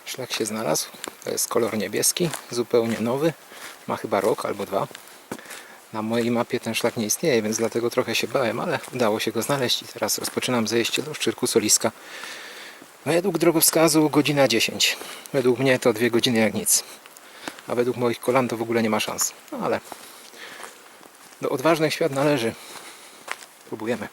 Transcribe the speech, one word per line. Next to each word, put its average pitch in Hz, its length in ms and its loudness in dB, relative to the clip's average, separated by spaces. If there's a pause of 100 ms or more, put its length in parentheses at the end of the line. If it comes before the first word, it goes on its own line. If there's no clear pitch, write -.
Szlak - 280 -10
się 113 140 -2
znalazł. 113 400 -2 (380)
To - 60 -6
jest - 180 -4
kolor 113 280 0
niebieski, 120 540 0 (200)
zupełnie 117 500 0
nowy. 135 320 2 (540)
Ma 117 100 -2
chyba 113 240 0
rok 110 240 2
albo 101 220 -4
dwa. 98 200 -2 (1040)
Na 107 100 -4
mojej 117 280 0
mapie 120 300 0
ten 117 140 -4
szlak - 220 0
nie 113 100 -2
istnieje, 117 360 2
więc 107 140 -2
dlatego 113 340 0
trochę 113 240 -2
się 110 140 0
bałem, 110 320 0
ale 135 180 -2 (160)
udało 110 260 2
się 110 120 -2
go 113 100 -2
znaleźć 131 400 0
i - 40 -16
teraz - 320 -4
rozpoczynam 120 500 -2
zejście 117 340 0
do 147 120 -8
Szczyrku - 320 -2
Soliska. 107 460 2 (1120)
Według 170 320 2
drogowskazu 160 720 6
godzina 143 380 4
dziesięć. - 480 2 (360)
Według 127 260 4
mnie 131 200 4
to 120 140 4
dwie 113 180 2
godziny 117 280 4
jak 107 160 4
nic. 98 300 0 (840)
A 120 60 -2
według 120 220 0
moich 120 240 0
kolan 127 280 2
to 113 80 -4
w 110 60 -6
ogóle 113 200 0
nie 110 80 2
ma 107 100 2
szans. - 320 -4 (200)
No 285 100 -8
ale 131 180 0 (1600)
do 135 100 -4
odważnych 151 440 2
świat 160 180 0
należy. 135 420 2 (1120)
Próbujemy. 110 440 -6